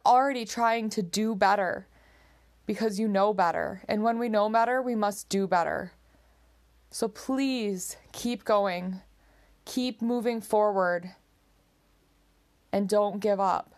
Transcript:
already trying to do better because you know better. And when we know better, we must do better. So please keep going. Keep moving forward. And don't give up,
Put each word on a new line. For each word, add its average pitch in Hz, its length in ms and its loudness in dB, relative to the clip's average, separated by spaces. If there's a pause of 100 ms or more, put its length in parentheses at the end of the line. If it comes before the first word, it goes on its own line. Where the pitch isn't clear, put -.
already 247 380 4
trying 226 460 -2
to 214 120 -2
do 214 320 -2
better 196 540 0 (800)
because 208 340 -2
you 220 80 0
know 202 260 4
better. 175 540 0
And 214 160 0
when 233 140 2
we 240 100 -2
know 214 200 2
better, 233 320 2
we 247 140 -2
must 208 340 -2
do 196 200 0
better. 170 440 0 (1000)
So - 180 -4
please 247 880 -4 (160)
keep 240 320 -6
going. 190 560 0 (640)
Keep 254 360 -4
moving 233 400 -2
forward. 190 720 0 (1600)
And 196 140 0
don't 208 320 0
give 202 180 0
up, - 400 0